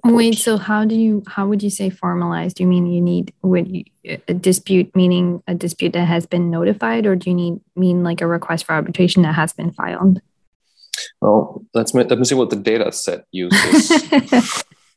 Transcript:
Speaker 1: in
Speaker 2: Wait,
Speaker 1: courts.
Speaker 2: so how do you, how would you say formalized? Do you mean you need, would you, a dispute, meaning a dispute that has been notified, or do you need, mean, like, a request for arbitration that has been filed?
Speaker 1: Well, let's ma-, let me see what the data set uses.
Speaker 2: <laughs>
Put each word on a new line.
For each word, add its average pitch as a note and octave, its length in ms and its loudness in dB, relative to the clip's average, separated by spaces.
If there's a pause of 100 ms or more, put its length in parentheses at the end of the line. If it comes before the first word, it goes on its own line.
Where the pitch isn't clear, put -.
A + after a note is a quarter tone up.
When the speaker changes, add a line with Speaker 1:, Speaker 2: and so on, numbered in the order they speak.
Speaker 1:
in A#3 100 6
Speaker 2:
Wait, A#3 180 4
Speaker 1:
courts. A3 100 -2
Speaker 2:
so A3+ 140 0
how G#3+ 280 -2
do A3 100 0
you, A3 320 0
how G3 200 -6
would G3+ 160 0
you G3+ 80 -2
say G3 200 -4
formalized? F3 640 -4
Do F3+ 60 -4
you F3+ 60 4
mean F3+ 180 4
you F3 140 -2
need, F3 320 0 (100)
would F3+ 260 0
you, F#3 160 -10 (440)
a F3+ 60 -2
dispute, F#3 600 0
meaning F3+ 520 2
a F3+ 80 -4
dispute F3 400 -4
that F3 120 0
has E3+ 200 0
been F3 240 0
notified, G#3 560 0
or G3 100 2
do F3+ 140 -4
you F3+ 60 0
need, E3+ 240 -4 (160)
mean, F3+ 260 2
like, E3+ 180 -2
a E3+ 60 -2
request E3+ 380 -2
for E3 100 -4
arbitration F3 480 2
that D#3+ 120 2
has E3 180 -2
been E3 200 -6
filed? F#3 480 0 (1000)
Speaker 1:
Well, - 440 2 (100)
let's A2+ 200 -2
ma-, B2 80 4
let A#2+ 160 0
me B2+ 60 2
see C#3 100 0
what A#2+ 160 0
the A2 60 -2
data A2 360 -2
set - 380 -8
uses. A#3+ 1400 2
Speaker 2:
<laughs> - 60 -20 (260)